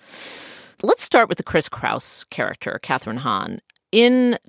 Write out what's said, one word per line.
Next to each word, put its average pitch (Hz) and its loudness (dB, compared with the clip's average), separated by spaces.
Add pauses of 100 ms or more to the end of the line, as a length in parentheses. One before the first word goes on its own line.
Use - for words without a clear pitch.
(840)
Let's - 2
start - 4
with - -2
the - -8
Chris - 0
Kraus - -6
character, - -6
Kathryn 127 -4
Hahn. - -4 (300)
In 247 4